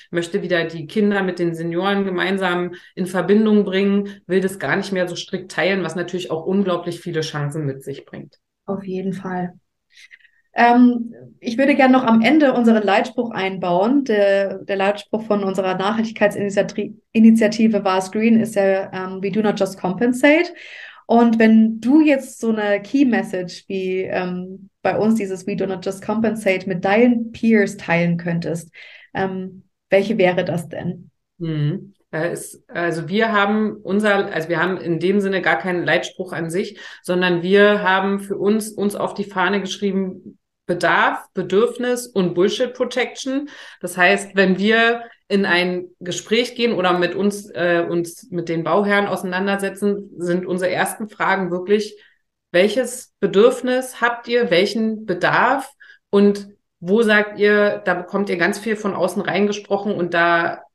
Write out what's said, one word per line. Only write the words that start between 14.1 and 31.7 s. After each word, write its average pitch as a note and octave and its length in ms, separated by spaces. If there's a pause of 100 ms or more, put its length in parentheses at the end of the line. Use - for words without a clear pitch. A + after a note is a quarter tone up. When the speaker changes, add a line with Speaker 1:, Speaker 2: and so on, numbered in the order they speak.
Speaker 2:
der G3 180
Leitspruch G3+ 480
von G3+ 200
unserer F#3+ 320
Nachhaltigkeitsinitiati-, G3+ 1160 (180)
Initiative A3 720
Vast F#3+ 280
Green A3 280
ist G3+ 140
ja, G3 380
ähm, F#3 300
„We G3 80
do G3+ 120
not G#3 180
just F#3+ 180
compensate.“ B3 720 (540)
Und A#3 320
wenn A3 420
du C4 200
jetzt D4 400
so A3+ 100
eine G#3 320
Key C#4 220
Message G#3+ 640
wie, F#3 340
ähm, F#3 680 (120)
bei F#3 160
uns A3 180
dieses F#3+ 300
„We G3+ 100
do F#3+ 100
not F#3+ 180
just F#3+ 200
compensate“ G#3+ 600
mit F#3 200
deinen A3+ 460
Peers G#3+ 440
teilen E3+ 400
könntest, E3+ 560 (420)
ähm, F#3+ 500 (260)
welche G3 260
wäre F3+ 280
das F3 260
denn? - 400 (280)
Speaker 1:
Mhm. D#3+ 540 (200)